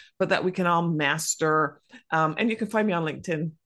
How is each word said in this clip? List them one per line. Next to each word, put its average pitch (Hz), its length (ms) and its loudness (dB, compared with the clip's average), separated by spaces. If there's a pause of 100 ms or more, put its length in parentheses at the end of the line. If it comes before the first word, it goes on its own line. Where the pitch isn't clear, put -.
(180)
but 190 120 0
that 185 160 2
we 185 80 0
can 185 120 0
all 170 220 2
master? 156 960 0 (300)
Um, 160 260 2
and 226 120 0
you - 60 -2
can 214 140 -4
find 214 180 2
me 185 60 2
on 170 100 0
LinkedIn, 156 480 -4 (140)